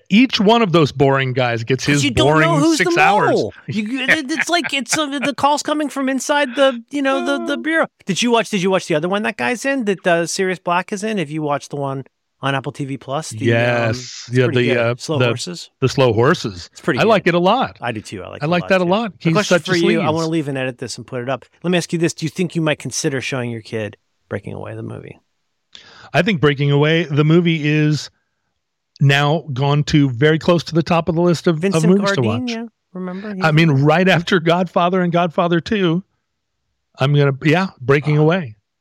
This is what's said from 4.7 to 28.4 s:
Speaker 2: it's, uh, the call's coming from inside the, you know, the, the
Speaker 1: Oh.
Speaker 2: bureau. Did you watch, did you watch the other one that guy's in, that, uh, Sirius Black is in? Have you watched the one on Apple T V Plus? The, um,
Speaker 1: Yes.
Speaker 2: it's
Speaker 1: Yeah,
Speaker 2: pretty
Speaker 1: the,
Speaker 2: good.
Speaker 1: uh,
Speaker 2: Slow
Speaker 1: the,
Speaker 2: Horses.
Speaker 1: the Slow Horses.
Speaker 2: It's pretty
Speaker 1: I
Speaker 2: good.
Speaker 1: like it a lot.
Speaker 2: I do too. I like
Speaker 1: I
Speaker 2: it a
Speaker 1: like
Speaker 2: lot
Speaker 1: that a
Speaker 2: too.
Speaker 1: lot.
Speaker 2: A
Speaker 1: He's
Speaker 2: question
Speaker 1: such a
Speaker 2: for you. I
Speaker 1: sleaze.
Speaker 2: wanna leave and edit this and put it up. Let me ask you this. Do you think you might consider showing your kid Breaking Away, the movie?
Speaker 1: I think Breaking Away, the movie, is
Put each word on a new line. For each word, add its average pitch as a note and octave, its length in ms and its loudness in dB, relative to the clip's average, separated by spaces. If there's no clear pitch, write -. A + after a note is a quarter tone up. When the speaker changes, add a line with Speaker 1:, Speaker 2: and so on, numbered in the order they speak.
Speaker 2:
it's, C#4 240 -4
uh, C#4+ 220 -2
the C#4+ 160 -4
call's C#4+ 260 0
coming D4+ 260 -4
from C4+ 220 -4
inside C4+ 460 -2
the, C4+ 340 0
you C#4+ 140 -6
know, C4+ 200 0
the, C#4 220 -2
the C#4+ 80 -4
Speaker 1:
Oh. C4+ 80 -6
Speaker 2:
bureau. D#4 240 0
Did F#3 160 -2
you A#3+ 80 0
watch, A#3 180 2
did E3+ 140 -2
you F#3+ 80 0
watch F#3 160 0
the E3 80 0
other D3+ 120 -2
one G3+ 140 -4
that A3+ 160 -6
guy's B3 280 -4
in, C4+ 200 -2
that, G3 220 -2
uh, E3+ 180 2
Sirius F#3 320 -4
Black F3 340 -2
is G3+ 120 -6
in? A3 160 -4
Have D3 100 -4
you D#3 140 -6
watched C#3+ 260 -4
the D3+ 60 -12
one C#3 300 -6
on C3+ 140 0
Apple C3+ 160 -6
T C#3+ 140 -10
V C3 120 -10
Plus? C#3 320 -8
The, A2+ 80 -12
um, G#2+ 60 -8
Speaker 1:
Yes. A#2 840 0
Speaker 2:
it's - 60 -
Speaker 1:
Yeah, B2+ 100 4
Speaker 2:
pretty A#2+ 240 2
Speaker 1:
the, A#2+ 40 2
Speaker 2:
good. A#2+ 60 0
Speaker 1:
uh, A#2 180 0
Speaker 2:
Slow D3+ 220 -4
Speaker 1:
the, B2+ 60 4
Speaker 2:
Horses. A#2 440 -4
Speaker 1:
the C3 100 2
Slow B2+ 240 4
Horses. A2 580 0
Speaker 2:
It's - 100 -20
pretty C#3 180 -2
Speaker 1:
I D#3 40 2
Speaker 2:
good. G#3+ 60 4
Speaker 1:
like G3 180 2
it E3+ 80 4
a F3 40 2
lot. G#3 420 0
Speaker 2:
I A#2+ 100 -4
do G#2+ 100 -8
too. F#2+ 220 -12
I F#2+ 60 -14
like G2+ 120 -14
Speaker 1:
I D3 40 -4
Speaker 2:
it - 20 -2
a - 20 0
Speaker 1:
like F3 140 0
Speaker 2:
lot - 60 -4
Speaker 1:
that F#3 120 4
a - 20 0
Speaker 2:
too. E3+ 60 0
Speaker 1:
lot. G#3+ 220 0
Speaker 2:
A - 80 -14
Speaker 1:
He's E3 140 0
Speaker 2:
question F#3+ 260 2
Speaker 1:
such - 80 -12
a F#3+ 60 -2
Speaker 2:
for F3 40 2
you. E3+ 240 2
I - 40 -2
Speaker 1:
sleaze. D#3 100 0
Speaker 2:
wanna E3 120 -2
leave D#3+ 200 -4
and C3+ 100 -6
edit C3 220 -6
this A#2+ 180 -10
and A#2+ 80 -14
put B2+ 160 -10
it B2 80 -8
up. C3 160 -6
Let F3 80 -4
me F3+ 80 2
ask - 160 -4
you E3+ 60 -2
this. E3 160 -2
Do E3 100 -8
you C#3+ 60 -4
think F3+ 240 -4
you E3 80 -2
might D3+ 160 -2
consider C3+ 420 -6
showing A#2+ 300 -6
your A2+ 100 -10
kid G#2+ 340 -8
Breaking G#2 260 -10
Away, G2+ 200 -12
the A2+ 80 -12
movie? A2+ 380 -14
Speaker 1:
I D3 80 2
think F3+ 180 0
Breaking C#3+ 320 2
Away, D#3 320 4
the D3 220 2
movie, D#3+ 420 4
is D3+ 420 2